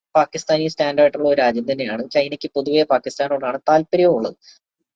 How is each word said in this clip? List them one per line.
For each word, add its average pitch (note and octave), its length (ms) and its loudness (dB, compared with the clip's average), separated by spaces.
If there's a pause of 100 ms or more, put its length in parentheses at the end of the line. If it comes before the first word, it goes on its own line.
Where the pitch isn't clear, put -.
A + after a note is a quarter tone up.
(160)
പാകിസ്ഥാനി D#3 500 0
സ്റ്റാൻഡ് D3 340 -2
ആയിട്ടുള്ള D3 280 2
ഒരു C#3+ 120 2
രാജ്യം A#2+ 320 0
തന്നെയാണ്. A#2+ 380 -6
ചൈനയ്ക്ക് C#3+ 440 -2
പൊതുവെ D3 280 0
പാകിസ്ഥാനോടാണ് C3+ 840 -2
താല്പര്യവും D#3+ 480 2
ഉള്ളത്. A2 180 -6 (600)